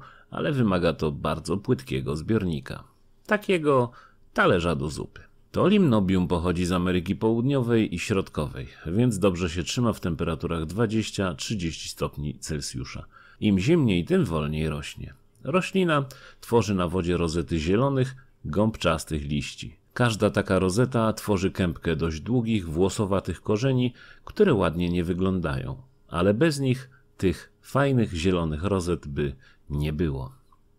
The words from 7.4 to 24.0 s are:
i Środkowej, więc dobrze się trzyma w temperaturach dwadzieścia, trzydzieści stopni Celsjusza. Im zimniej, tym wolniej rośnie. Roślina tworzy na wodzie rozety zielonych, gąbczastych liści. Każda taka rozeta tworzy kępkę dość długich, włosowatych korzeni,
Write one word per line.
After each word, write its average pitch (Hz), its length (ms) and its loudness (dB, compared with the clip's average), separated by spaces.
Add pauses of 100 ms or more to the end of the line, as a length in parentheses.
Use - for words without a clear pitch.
i 90 40 -4
Środkowej, 80 720 -4 (180)
więc 107 320 2
dobrze 90 320 2
się 85 120 -4
trzyma 120 300 0
w - 80 -10
temperaturach 82 640 -2
dwadzieścia, 101 680 -2
trzydzieści 90 540 -6
stopni 71 500 -6
Celsjusza. - 680 -8 (340)
Im 101 180 4
zimniej, 110 460 4
tym 185 200 2
wolniej 78 440 -2
rośnie. 73 460 -8 (300)
Roślina 165 600 0 (360)
tworzy 107 340 2
na 90 140 0
wodzie 87 280 0
rozety 82 420 0
zielonych, 131 580 2 (280)
gąbczastych 80 800 0
liści. - 520 -6 (180)
Każda 107 360 2
taka 98 280 2
rozeta 113 540 2
tworzy 95 380 0
kępkę 85 460 -2
dość 80 240 -4
długich, 110 480 0
włosowatych 92 720 0
korzeni, 123 520 0 (300)